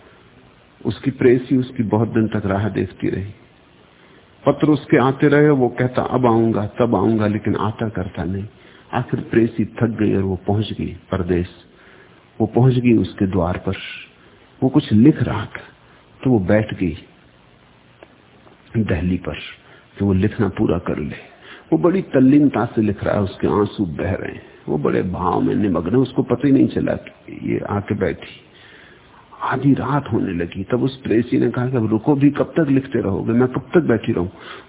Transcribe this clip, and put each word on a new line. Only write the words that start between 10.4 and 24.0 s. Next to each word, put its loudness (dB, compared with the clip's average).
गई -8
परदेश। -2
वो 2
पहुंच 4
गई 4
उसके 0
द्वार -2
पर, -6
वो 2
कुछ 0
लिख 6
रहा -4
था, -14
तो 2
वो 4
बैठ 0
गई -4
दहली 0
पर -8
कि 0
वो 4
लिखना 0
पूरा 0
कर -6
ले। -8
वो 4
बड़ी 2
तल्लीनता 4
से -2
लिख 0
रहा 2
है, 2
उसके -2
आंसू 0
बह -4